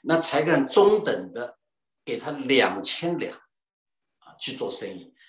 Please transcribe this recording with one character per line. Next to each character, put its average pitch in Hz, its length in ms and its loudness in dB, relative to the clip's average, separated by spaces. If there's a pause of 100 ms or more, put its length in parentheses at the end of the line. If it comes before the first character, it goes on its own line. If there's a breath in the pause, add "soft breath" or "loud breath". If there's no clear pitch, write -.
那 165 160 2
才 156 240 0
干 151 240 4
中 208 380 6
等 92 280 -4
的， - 260 -12 (460)
给 117 140 -6
他 151 120 -10
两 127 520 0
千 170 360 -4
两 - 180 -8 (840)
啊， - 200 -20
去 - 160 -8
做 - 140 -6
生 92 280 -10
意。 - 140 -20 (160 soft breath)